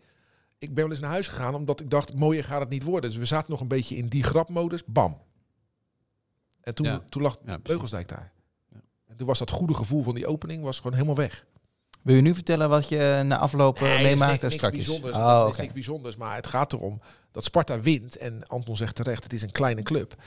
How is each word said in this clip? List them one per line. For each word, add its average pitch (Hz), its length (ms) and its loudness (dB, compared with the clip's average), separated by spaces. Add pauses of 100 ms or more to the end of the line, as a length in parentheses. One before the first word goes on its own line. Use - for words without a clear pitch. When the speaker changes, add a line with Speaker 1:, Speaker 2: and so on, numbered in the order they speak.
(580)
Speaker 1:
Ik 147 160 -12
ben 151 100 0
wel 156 80 -4
eens 139 100 -8
naar 147 80 -6
huis 185 180 -4
gegaan, 127 260 -4
omdat 143 260 -2
ik 143 100 -10
dacht: 143 240 0
"Mooier 151 300 2
gaat 143 160 -4
het 127 100 -4
niet 135 120 -4
worden." 151 280 -2
Dus 110 80 -8
we 120 60 -4
zaten 151 260 -2
nog 147 100 -6
een 127 80 -6
beetje 127 280 -2
in 120 120 -4
die 131 140 2
grapmodus. 170 640 0
Bam. 104 320 2 (1400)
En 120 140 -10
toen, 151 120 -2
Speaker 2:
Ja. 135 220 -4
Speaker 1:
toen 143 140 -6
lag 139 120 0
Speaker 2:
Ja, - 100 -20
precies. 98 180 -8
Speaker 1:
Beugelsdijk 110 460 -6
daar. - 240 -16 (400)
Speaker 2:
Ja. 107 80 -20 (260)
Speaker 1:
En 113 100 -20
toen 123 100 -8
was 127 120 2
dat 120 120 -4
goede 160 240 0
gevoel 135 280 0
van 120 120 -2
die - 120 -6
opening 156 360 -4
was 135 140 -4
gewoon 127 160 -6
helemaal 139 240 2
weg. 139 280 -4 (580)
Speaker 3:
Wil 131 120 6
je 131 80 10
nu 165 120 6
vertellen 165 340 2
wat 147 200 4
je 143 360 4
na 135 140 2
afloop, 139 380 4
eh, - 60 -2
Speaker 1:
Nee, 135 100 4
dat 135 80 4
is 135 80 6
Speaker 3:
meemaakte 139 240 6
Speaker 1:
niks, 135 100 0
niks 127 120 0
Speaker 3:
straks? 160 220 0
Speaker 1:
bijzonders. 143 400 -4
Speaker 3:
Oh, 110 100 2 (120)
Speaker 1:
Dat 113 80 6
is 107 60 2
Speaker 3:
oké. - 80 -8
Speaker 1:
niks - 120 -8
bijzonders, 127 440 -10
maar 110 200 -8
het - 100 -10
gaat 135 260 0
erom 104 280 -6 (320)
dat - 120 -8
Sparta 147 360 0
wint. 127 360 0
En 117 300 -10
Anton 117 300 -8
zegt 107 180 -4
terecht, 117 280 -4
het - 100 -12
is 110 100 -6
een 98 100 -10
kleine 120 300 0
club. - 320 -4 (120)